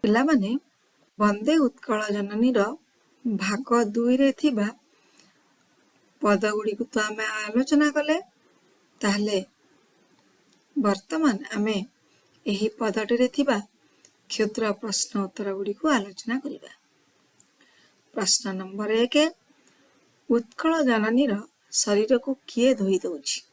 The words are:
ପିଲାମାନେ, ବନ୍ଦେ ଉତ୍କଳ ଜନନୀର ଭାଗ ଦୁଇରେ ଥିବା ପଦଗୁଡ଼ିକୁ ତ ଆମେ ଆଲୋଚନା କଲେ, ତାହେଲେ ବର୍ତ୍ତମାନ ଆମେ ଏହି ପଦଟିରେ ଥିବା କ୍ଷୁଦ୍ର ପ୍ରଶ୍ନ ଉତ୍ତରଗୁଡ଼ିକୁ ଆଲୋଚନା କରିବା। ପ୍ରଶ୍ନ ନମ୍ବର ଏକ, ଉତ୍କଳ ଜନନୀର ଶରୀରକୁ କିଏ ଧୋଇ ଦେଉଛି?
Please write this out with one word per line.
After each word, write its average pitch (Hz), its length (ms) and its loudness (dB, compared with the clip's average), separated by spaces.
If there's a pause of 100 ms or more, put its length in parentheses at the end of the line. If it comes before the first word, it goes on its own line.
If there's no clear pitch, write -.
ପିଲାମାନେ, 226 480 2 (680)
ବନ୍ଦେ 208 380 2
ଉତ୍କଳ 240 420 0 (160)
ଜନନୀର 214 440 0 (680)
ଭାଗ 208 440 -4 (260)
ଦୁଇରେ 254 360 4
ଥିବା 226 360 0 (1500)
ପଦଗୁଡ଼ିକୁ 208 640 0 (100)
ତ - 20 -6 (120)
ଆମେ 214 180 -6 (180)
ଆଲୋଚନା 269 480 2
କଲେ, 302 260 0 (840)
ତାହେଲେ 202 380 0 (1400)
ବର୍ତ୍ତମାନ 247 600 0 (160)
ଆମେ 214 240 -2 (680)
ଏହି 208 240 -2
ପଦଟିରେ 220 580 0
ଥିବା 262 300 0 (720)
କ୍ଷୁଦ୍ର 214 420 -4
ପ୍ରଶ୍ନ 208 420 -4 (100)
ଉତ୍ତରଗୁଡ଼ିକୁ 196 640 -6
ଆଲୋଚନା 226 520 -2
କରିବା। - 320 -14 (1400)
ପ୍ରଶ୍ନ - 380 0
ନମ୍ବର 190 380 -8
ଏକ, 233 240 0 (1120)
ଉତ୍କଳ 240 520 0
ଜନନୀର 233 520 2 (380)
ଶରୀରକୁ 220 600 0 (160)
କିଏ 254 260 2
ଧୋଇ 190 260 0
ଦେଉଛି? 170 380 -6 (160)